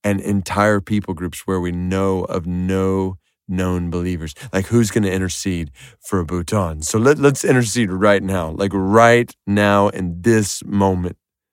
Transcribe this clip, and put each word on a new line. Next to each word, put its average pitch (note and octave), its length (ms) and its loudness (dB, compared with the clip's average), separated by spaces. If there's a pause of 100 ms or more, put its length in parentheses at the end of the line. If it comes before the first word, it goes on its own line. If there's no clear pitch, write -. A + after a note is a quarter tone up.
And G2+ 180 0
entire G#2 580 0
people G2 340 -4
groups F2 280 -8
where F#2+ 180 -4
we F2 120 -4
know F#2 540 -2
of F2 200 -6
no F#2+ 720 -2 (300)
known F2+ 420 -2
believers. F2 440 -6 (180)
Like, F#2+ 160 -2
who's A2+ 220 2
gonna G2+ 200 0
intercede F2+ 640 -4 (280)
for F#2 240 -4
Bhutan? E2+ 580 -4
So - 160 -4
let, C3+ 220 4
let's C#3+ 240 2
intercede A#2 480 0
right G2 320 2
now, F#2 260 -2
like, F#2 240 -2
right A2+ 640 4 (100)
now G2+ 440 4
in F2 320 -6
this A2 440 2
moment. F#2+ 520 0 (360)